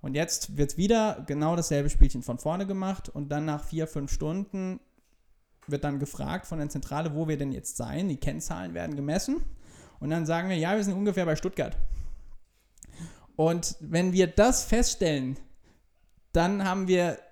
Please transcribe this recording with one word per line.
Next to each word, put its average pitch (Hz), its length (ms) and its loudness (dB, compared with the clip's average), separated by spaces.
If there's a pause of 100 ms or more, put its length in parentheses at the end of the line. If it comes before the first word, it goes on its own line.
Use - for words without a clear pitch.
Und 135 120 -6
jetzt - 420 -2
wird 143 220 0
wieder 214 480 2
genau 151 300 0
dasselbe 143 340 0
Spielchen 135 320 8
von 120 160 -6
vorne 180 300 -4
gemacht 190 420 -4
und 143 200 -8
dann 147 160 -2
nach 147 180 -4
vier, 156 240 -4
fünf 139 240 -4
Stunden 185 680 -4 (840)
wird 143 180 -4
dann 143 140 -2
gefragt 143 480 -6
von 160 140 -6
der 147 100 -4
Zentrale, 147 460 -4
wo 160 120 -2
wir 156 100 -2
denn 139 140 -4
jetzt 131 240 -8
seien. 139 320 -4
Die 156 120 -2
Kennzahlen 165 560 -6
werden 165 200 -6
gemessen 160 480 -2 (560)
und 147 120 -4
dann 160 160 0
sagen 170 220 0
wir, 185 80 0
ja, 165 180 2
wir 214 80 0
sind 196 100 0
ungefähr 190 320 0
bei 156 100 2
Stuttgart. - 400 -4 (1600)
Und 165 440 0
wenn 170 340 0
wir 185 120 6
das 208 380 4
feststellen, 151 760 2 (920)
dann 190 320 2
haben 190 240 0
wir 180 320 4 (120)